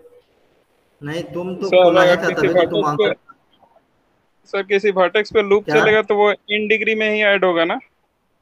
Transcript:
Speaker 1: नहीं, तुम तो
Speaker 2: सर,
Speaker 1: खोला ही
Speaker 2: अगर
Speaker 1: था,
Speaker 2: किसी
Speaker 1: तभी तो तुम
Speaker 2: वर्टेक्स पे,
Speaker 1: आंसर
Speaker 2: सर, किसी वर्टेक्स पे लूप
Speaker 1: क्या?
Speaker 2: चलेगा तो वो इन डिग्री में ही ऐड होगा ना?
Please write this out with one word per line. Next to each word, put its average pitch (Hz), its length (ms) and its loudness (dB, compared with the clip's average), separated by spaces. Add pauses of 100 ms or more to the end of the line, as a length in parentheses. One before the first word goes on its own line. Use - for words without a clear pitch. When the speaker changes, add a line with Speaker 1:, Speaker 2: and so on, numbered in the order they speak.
(1000)
Speaker 1:
नहीं, 156 220 -8
तुम 180 320 -10
तो 196 120 -8
Speaker 2:
सर, 180 160 4
Speaker 1:
खोला 180 200 4
ही 180 60 4
Speaker 2:
अगर 180 140 0
Speaker 1:
था, 175 60 -2
Speaker 2:
किसी 165 180 0
Speaker 1:
तभी 165 60 0
तो 180 80 2
तुम 165 240 -2
Speaker 2:
वर्टेक्स 147 120 -2
पे, 139 120 0
Speaker 1:
आंसर - 60 -6 (1300)
Speaker 2:
सर, 196 180 -6
किसी 196 280 0
वर्टेक्स 185 420 -2
पे 226 80 2
लूप 208 240 0
Speaker 1:
क्या? 151 100 -2
Speaker 2:
चलेगा 214 260 2
तो 214 140 -4
वो 208 160 2
इन 208 360 -6
डिग्री 220 280 -2
में 214 140 -2
ही 214 120 -2
ऐड 202 240 2
होगा 170 200 0
ना? 220 140 -4 (640)